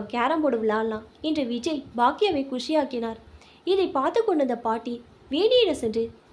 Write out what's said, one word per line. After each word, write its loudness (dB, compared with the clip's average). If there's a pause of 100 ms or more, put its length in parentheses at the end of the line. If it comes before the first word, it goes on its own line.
கேரம் 0
போர்டு 2
விளையாடலாம்" -2 (160)
என்று -2
விஜய் -4 (140)
பாக்கியாவை 2
குஷியாக்கினார். -2 (460)
இதை 2
பார்த்து 0
கொண்டிருந்த 2
பாட்டி -4 (340)
வேணியிடம் 4
சென்று, -2 (300)